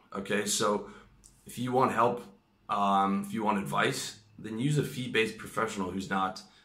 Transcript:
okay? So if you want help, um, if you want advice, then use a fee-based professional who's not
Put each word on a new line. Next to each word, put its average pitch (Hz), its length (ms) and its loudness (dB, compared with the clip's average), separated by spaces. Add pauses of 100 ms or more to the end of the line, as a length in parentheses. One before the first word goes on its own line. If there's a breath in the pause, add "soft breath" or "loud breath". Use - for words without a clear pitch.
(160)
okay? 101 300 -2
So 104 440 0 (560 loud breath)
if - 120 -16
you 123 140 -4
want 127 200 4
help, 104 320 2 (460)
um, 98 560 2
if 101 80 -10
you 110 100 -2
want 104 140 2
advice, 101 640 0 (180)
then 110 220 -8
use 147 180 2
a 135 60 4
fee-based 110 560 -2
professional 104 500 -2
who's 92 200 -4
not 95 340 -2 (220 loud breath)